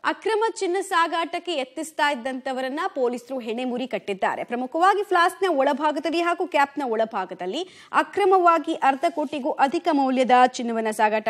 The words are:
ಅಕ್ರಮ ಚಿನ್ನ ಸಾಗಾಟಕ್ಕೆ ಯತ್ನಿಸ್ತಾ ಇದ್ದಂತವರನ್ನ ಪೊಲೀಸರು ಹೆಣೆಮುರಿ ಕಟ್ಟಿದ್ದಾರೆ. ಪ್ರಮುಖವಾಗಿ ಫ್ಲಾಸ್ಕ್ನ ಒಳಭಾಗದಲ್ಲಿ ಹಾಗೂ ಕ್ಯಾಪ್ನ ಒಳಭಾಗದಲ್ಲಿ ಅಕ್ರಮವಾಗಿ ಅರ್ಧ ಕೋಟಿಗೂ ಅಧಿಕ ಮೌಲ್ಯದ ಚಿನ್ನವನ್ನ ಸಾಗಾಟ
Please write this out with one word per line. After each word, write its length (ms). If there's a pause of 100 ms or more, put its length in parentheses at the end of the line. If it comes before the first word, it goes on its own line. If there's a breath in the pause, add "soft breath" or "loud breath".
ಅಕ್ರಮ 460
ಚಿನ್ನ 300
ಸಾಗಾಟಕ್ಕೆ 760
ಯತ್ನಿಸ್ತಾ 540
ಇದ್ದಂತವರನ್ನ 680 (160)
ಪೊಲೀಸರು 440
ಹೆಣೆಮುರಿ 480
ಕಟ್ಟಿದ್ದಾರೆ. 560
ಪ್ರಮುಖವಾಗಿ 600
ಫ್ಲಾಸ್ಕ್ನ 460
ಒಳಭಾಗದಲ್ಲಿ 720
ಹಾಗೂ 260
ಕ್ಯಾಪ್ನ 380
ಒಳಭಾಗದಲ್ಲಿ 800 (240 loud breath)
ಅಕ್ರಮವಾಗಿ 800
ಅರ್ಧ 360
ಕೋಟಿಗೂ 420
ಅಧಿಕ 400
ಮೌಲ್ಯದ 400 (160)
ಚಿನ್ನವನ್ನ 440
ಸಾಗಾಟ 380